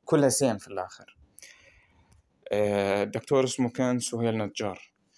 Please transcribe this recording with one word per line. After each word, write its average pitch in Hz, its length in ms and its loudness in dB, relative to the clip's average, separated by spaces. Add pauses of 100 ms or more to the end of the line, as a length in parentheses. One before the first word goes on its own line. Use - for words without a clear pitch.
كلها 143 240 4
سيم 117 280 0
في - 100 -16
الآخر. - 500 -12 (1300)
آه، 101 520 2
الدكتور 123 400 2
اسمه 127 260 0
كان 123 300 0
سهيل 117 380 -2
نجار، 104 540 -6 (260)